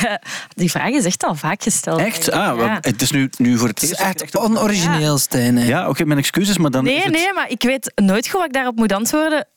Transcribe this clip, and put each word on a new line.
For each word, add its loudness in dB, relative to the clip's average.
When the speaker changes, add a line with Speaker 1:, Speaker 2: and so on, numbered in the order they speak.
Speaker 1:
<laughs> -6
Die 0
vraag -2
is 2
echt -2
al 0
vaak -4
gesteld, 0
Speaker 2:
Echt? -2
Speaker 1:
denk 0
ik. 0
Speaker 2:
Ah, 0
Speaker 1:
Ja. 0
Speaker 2:
het -2
is 0
nu, 2
nu 4
voor 2
het -4
Speaker 3:
Het 0
is -6
Speaker 2:
eerst -2
dat 0
ik -8
Speaker 3:
echt -10
Speaker 2:
echt 0
Speaker 3:
onorigineel, 2
Speaker 1:
Ja. 2
Speaker 3:
Stijn, 2
hè. 2
Speaker 2:
Ja, 0
oké, 0
mijn 2
excuses, 0
maar 2
dan 0
Speaker 1:
Nee, 2
Speaker 2:
is 0
het 0
Speaker 1:
nee, 0
maar -2
ik -6
weet -2
nooit 2
goed -2
wat 0
ik -8
daarop 0
moet 2
antwoorden. 0